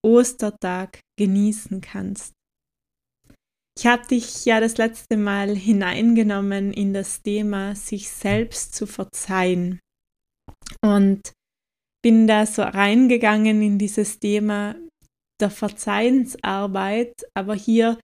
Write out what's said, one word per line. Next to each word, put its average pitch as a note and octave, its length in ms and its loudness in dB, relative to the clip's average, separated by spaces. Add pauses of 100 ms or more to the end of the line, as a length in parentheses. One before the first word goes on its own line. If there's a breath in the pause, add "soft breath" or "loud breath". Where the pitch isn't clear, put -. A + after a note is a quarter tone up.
Ostertag G#3 920 0 (180)
genießen G3+ 640 0
kannst. G3 520 -10 (1400)
Ich - 100 0
hab A#3+ 200 2
dich - 380 -4
ja A3 140 4
das A3+ 180 0
letzte A3+ 400 -2
Mal G3+ 380 -2
hineingenommen G3+ 1160 0
in G3 220 -2
das G3 300 -6
Thema, G#3 520 -4
sich G3+ 340 -10
selbst - 680 -4
zu G#3+ 100 -6
verzeihen. F#3 920 -4 (1000)
Und G3+ 520 2 (680)
bin A3+ 240 6
da G#3+ 180 4
so G#3+ 160 -4
reingegangen G#3+ 1000 4
in G3+ 160 2
dieses G#3 400 -2
Thema G#3 560 -2 (680)
der G3+ 80 2
Verzeihensarbeit, G3+ 1800 -2
aber G3+ 220 -4
hier A3+ 480 2